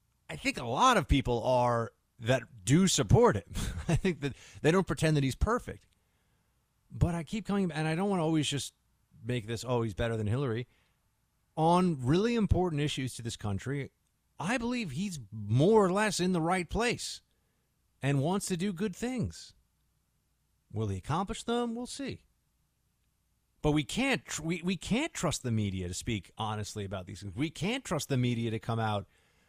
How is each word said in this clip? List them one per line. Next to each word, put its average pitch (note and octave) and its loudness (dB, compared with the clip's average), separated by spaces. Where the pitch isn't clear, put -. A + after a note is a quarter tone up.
I D#3 -10
think B3+ -4
a C3+ -6
lot A3 4
of E3 2
people B2 2
are B2 4
that A#2+ 2
do D#3 6
support C#3 6
him. - -10
<laughs> - -6
I - 4
think E3 0
that C3+ -4
they D3 6
don't F#3 4
pretend D#3 2
that C#3+ 2
he's C3 0
perfect. - -2
But E3 2
I E3+ -4
keep G#3 -8
coming, G3 0
and D#3 -2
I D#3+ 0
don't F#3+ 0
wanna F3+ 0
always D#3 2
just - -4
make A#2 -4
this, A2+ -6
"Oh, B2 0
he's A2+ -4
better A#2 -2
than A2 -2
Hillary." A#2+ -2
On E3+ 4
really F3+ 4
important F3 2
issues C3+ -4
to - -10
this A#2 -6
country, B2 -6
I F#3+ -2
believe A#3 -4
he's E3+ -6
more B2+ 4
or F3+ 2
less G3+ 0
in F#3 2
the E3+ 2
right E3+ 0
place G#3+ -2
and C#3 2
wants F#3 -2
to F#3 -2
do G3 -2
good F#3 -6
things. A3+ -6
Will G#2 -2
he G2 -4
accomplish F#3 -4
them? A#3+ -2
We'll A#3+ -8
see. - -10
But D3+ 4
we D3+ 2
can't B3 -2
tr-, - -8
we, E3 -4
we F#3 -2
can't C4 -2
trust - -4
the B2 -4
media G2 -2
to F2+ -6
speak G#2+ -6
honestly G#2+ -6
about F#2+ -8
these F#2 -12
things. G2 -12
We D3+ -2
can't B3 -4
trust - -4
the C#3 0
media A#2+ 0
to A2 -2
come A2+ -4
out G#2+ -2